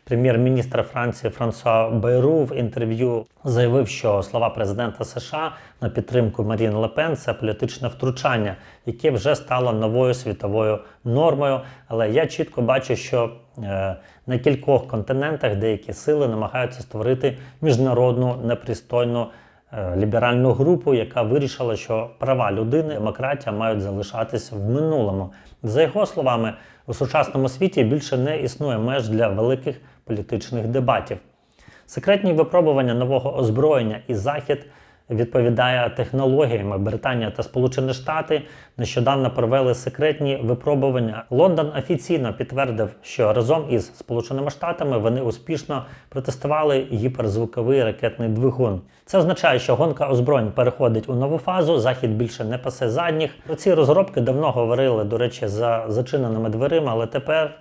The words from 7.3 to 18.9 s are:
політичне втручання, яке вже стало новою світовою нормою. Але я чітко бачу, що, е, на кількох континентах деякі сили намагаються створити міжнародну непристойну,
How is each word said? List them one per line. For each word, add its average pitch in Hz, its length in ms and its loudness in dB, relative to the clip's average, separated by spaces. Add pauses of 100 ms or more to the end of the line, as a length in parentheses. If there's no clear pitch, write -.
політичне 110 560 -4
втручання, 120 680 -2 (300)
яке 151 240 0
вже 135 240 2
стало 127 380 -2
новою 113 420 2
світовою 107 640 -2 (260)
нормою. 139 560 2 (280)
Але 113 220 0
я 147 160 2
чітко 151 360 -4
бачу, 131 340 0
що, 117 340 -2 (280)
е, 98 380 -4 (300)
на 127 120 -2
кількох 131 500 2
континентах 135 680 -2
деякі 107 360 -2
сили 147 360 0
намагаються 113 540 -4
створити 127 540 -2 (240)
міжнародну 127 840 2
непристойну, 120 840 -2 (460)